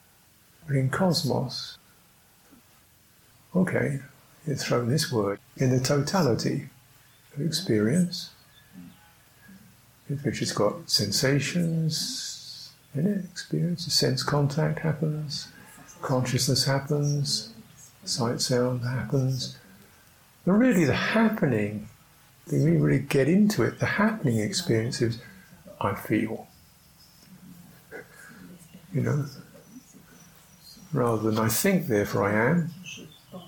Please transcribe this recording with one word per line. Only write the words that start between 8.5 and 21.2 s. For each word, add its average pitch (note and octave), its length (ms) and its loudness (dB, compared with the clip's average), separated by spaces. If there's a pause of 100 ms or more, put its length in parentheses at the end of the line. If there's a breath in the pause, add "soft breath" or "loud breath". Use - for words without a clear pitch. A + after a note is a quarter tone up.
Which - 160 -2
has A#2+ 120 -4
got - 380 -2
sensations D#3+ 1800 -2 (240)
in C#3+ 100 0
it, F#3+ 200 -2
experience, - 680 -4
sense C3 300 0
contact D3+ 560 0
happens, D#3 680 -4 (520 loud breath)
consciousness B2+ 640 0
happens, C#3+ 880 -2 (520)
sight, - 360 -2
sound B2 420 0
happens. B2+ 760 -2 (880 loud breath)
And F#3+ 140 6
really A3 260 6
the B2 100 4
happening, B2+ 960 0 (580)